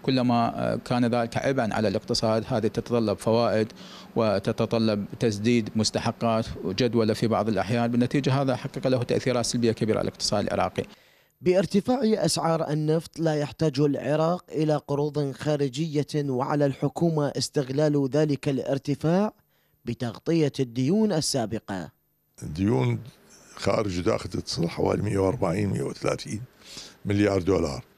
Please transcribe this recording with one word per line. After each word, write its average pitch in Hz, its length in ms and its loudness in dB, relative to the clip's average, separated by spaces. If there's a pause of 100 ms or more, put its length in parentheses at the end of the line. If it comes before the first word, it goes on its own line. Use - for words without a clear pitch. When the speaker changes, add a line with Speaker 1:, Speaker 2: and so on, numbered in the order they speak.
Speaker 1:
كلما، 120 680 2
آه، - 20 -2
كان 123 300 0
ذلك 117 320 0
عبئا 123 360 0
على 107 140 0
الاقتصاد. 110 600 0
هذه 113 200 0
تتطلب 113 500 0
فوائد 110 500 2 (480)
وتتطلب 110 880 0 (140)
تسديد 113 560 2
مستحقات 110 720 0 (180)
وجدولة 110 500 2
في 117 140 0
بعض 107 220 2
الأحيان، 110 380 0
بالنتيجة 131 540 2
هذا 135 140 0
حقق 135 320 -6
له 123 160 2
تأثيرات 120 420 0
سلبية 117 260 2
كبيرة 110 280 0
على 95 80 0
الاقتصاد - 360 -2
العراقي. 92 400 -2 (580)
Speaker 2:
بارتفاع 190 600 2
أسعار 165 680 0
النفط 156 500 -2
لا 160 160 0
يحتاج 143 440 -2
العراق 151 720 2
إلى 151 240 2
قروض 143 560 -2
خارجية، 143 840 -2
وعلى 143 500 0
الحكومة 156 720 0
استغلال 139 720 0
ذلك 147 400 0
الارتفاع 143 840 0 (520)
بتغطية 131 760 -2
الديون 139 540 0
السابقة. 107 800 -4 (520)
Speaker 3:
الديون 110 560 0 (560)
خارج 101 440 0
وداخل 110 300 0
تتصل - 400 -4
حوالي 95 320 0
مية 98 160 -2
وأربعين، 95 520 0
مية 67 140 -2
وثلاثين - 580 -4 (640)
مليار 98 360 2
دولار. 82 420 0 (140)